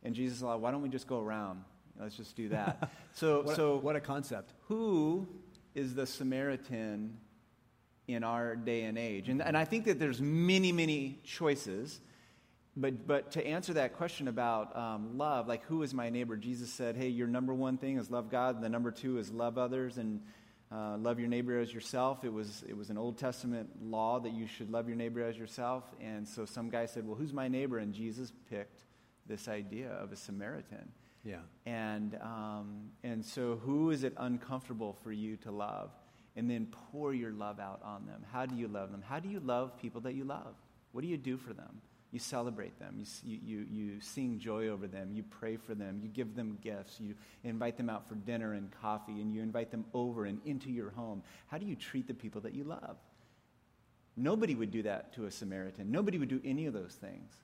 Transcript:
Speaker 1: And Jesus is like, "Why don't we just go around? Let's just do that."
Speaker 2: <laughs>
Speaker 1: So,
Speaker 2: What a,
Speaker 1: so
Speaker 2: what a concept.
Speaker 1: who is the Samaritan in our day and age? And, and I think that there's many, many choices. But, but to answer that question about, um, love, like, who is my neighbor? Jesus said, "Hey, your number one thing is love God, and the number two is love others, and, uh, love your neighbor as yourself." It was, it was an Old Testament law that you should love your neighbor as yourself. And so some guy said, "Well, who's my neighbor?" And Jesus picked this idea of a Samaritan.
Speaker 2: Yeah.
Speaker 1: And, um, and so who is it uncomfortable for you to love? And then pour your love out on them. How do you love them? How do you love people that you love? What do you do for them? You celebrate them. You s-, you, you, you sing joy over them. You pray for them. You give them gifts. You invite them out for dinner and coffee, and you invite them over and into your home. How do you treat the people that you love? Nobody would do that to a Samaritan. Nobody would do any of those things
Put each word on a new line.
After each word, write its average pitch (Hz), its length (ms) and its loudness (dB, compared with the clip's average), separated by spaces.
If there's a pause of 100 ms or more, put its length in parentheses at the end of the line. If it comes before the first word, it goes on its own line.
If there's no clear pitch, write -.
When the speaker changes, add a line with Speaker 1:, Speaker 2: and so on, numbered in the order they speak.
Speaker 1:
And 120 100 0
Jesus 123 240 0
is 127 60 -4
like, 117 160 2
"Why 117 100 4
don't 143 120 2
we 139 60 0
just 127 200 -4
go 127 120 0
around? 104 440 -2 (340)
Let's 104 180 -6
just 110 200 -12
do 110 140 -2
that." 107 400 0 (120)
Speaker 2:
<laughs> - 120 -20
Speaker 1:
So, 151 280 6
Speaker 2:
What 147 100 4
a, 151 40 4
Speaker 1:
so 147 220 8
Speaker 2:
what 143 180 2
a 147 40 2
concept. 139 520 -4 (160)
Speaker 1:
who 190 580 6 (480)
is 135 200 0
the 131 120 2
Samaritan 127 1080 0 (920)
in 117 160 0
our 117 320 2
day 117 300 2
and 110 120 0
age? 107 320 0
And, 131 140 4
and 156 140 4
I 160 80 8
think 220 220 2
that 185 120 6
there's 131 220 2
many, 175 500 8
many 151 540 4
choices. 139 760 0 (760)
But, 131 320 0
but 143 240 4
to 160 120 2
answer 160 300 0
that 135 220 4
question 165 320 0
about, 117 480 2
um, 113 420 -2
love, 135 300 4
like, 117 160 0
who 160 180 2
is 135 100 0
my 120 180 2
neighbor? 120 260 0
Jesus 120 360 -2
said, 120 220 0
"Hey, 127 140 2
your 120 180 2
number 127 260 4
one 131 240 2
thing 135 220 2
is 113 100 -2
love 117 220 0
God, 123 240 4
and 113 80 -4
the 113 60 0
number 120 240 2
two 127 260 0
is 104 140 -2
love 117 260 2
others, 127 400 2
and, 107 240 0 (480)
uh, 107 260 -2
love 117 220 4
your 120 100 2
neighbor 120 300 4
as 117 160 0
yourself." 127 500 2
It 120 80 0
was, 107 360 -4
it 107 80 -4
was 104 140 -6
an 104 60 -2
Old 113 220 -2
Testament 120 500 0 (140)
law 113 380 2
that 117 120 -2
you 113 140 -2
should 110 240 -8
love 117 160 2
your 117 100 -2
neighbor 117 280 0
as 117 120 0
yourself. 120 460 -2 (180)
And 107 280 -6
so 110 160 -4
some 117 260 -4
guy 117 160 2
said, 113 180 -4
"Well, 107 120 -4
who's 147 160 -2
my 135 160 0
neighbor?" 127 300 2
And 104 140 0
Jesus 113 400 -4 (160)
picked 104 360 -6 (420)
this 107 220 -6
idea 107 420 -4
of 95 220 -6
a 98 40 -10
Samaritan. 101 760 -8 (320)
Speaker 2:
Yeah. 95 160 -6 (260)
Speaker 1:
And, 107 560 -2
um, 107 680 -6 (120)
and 113 220 -4
so 120 400 0
who 147 260 4
is 139 140 2
it 127 120 2
uncomfortable 123 880 -2
for 113 100 -8
you 107 260 -2
to 113 120 -10
love? 104 400 -4 (460)
And 117 120 2
then 113 200 2 (240)
pour 143 200 0
your 120 200 0
love 104 260 -4
out 98 240 -6
on 104 240 -8
them. 107 260 -10
How 123 140 0
do 127 80 -4
you 117 140 0
love 98 240 -2
them? 98 100 -8
How 123 160 -4
do 175 100 -6
you 196 120 -4
love 127 360 2
people 117 260 -8
that 127 120 -4
you 135 100 -2
love? 135 300 -6 (380)
What 123 100 -4
do 165 60 -2
you 170 100 0
do 131 180 0
for 127 160 -8
them? - 300 -14 (280)
You 120 80 -6
celebrate 113 600 -4
them. 98 180 -10
You 107 60 -6
s-, - 200 -12
you, 110 220 -6
you, 107 260 -4
you 104 300 -4
sing 123 380 -2
joy 110 300 0
over 104 180 -2
them. 95 260 -6
You 107 100 -2
pray 110 340 -4
for 113 180 -6
them. 101 280 -4
You 110 60 -6
give 110 260 -4
them 107 280 -4
gifts. 101 360 -6
You 104 160 -6 (300)
invite 117 320 0
them 120 140 0
out 107 180 -4
for 110 60 -8
dinner 110 400 -2
and 101 160 -4 (100)
coffee, 107 400 -2
and 107 120 0
you 110 100 0
invite 113 280 0
them 113 220 -2
over 120 320 2
and 101 220 -2
into 135 240 -2
your 113 200 -2
home. 107 320 -6 (260)
How 147 100 -4
do 202 80 -4
you 170 100 -2
treat - 300 -2
the 123 80 -2
people 107 260 -6
that 110 140 -6
you 143 100 -4
love? - 320 -8 (1200)
Nobody 170 380 4
would 113 160 0
do 110 140 0
that 101 300 -2
to 110 120 -4
a 98 40 -4
Samaritan. 95 600 -6
Nobody 185 280 2
would 135 120 2
do 131 140 2
any 143 220 0
of 139 60 0
those 92 220 -6
things 92 380 -12 (120)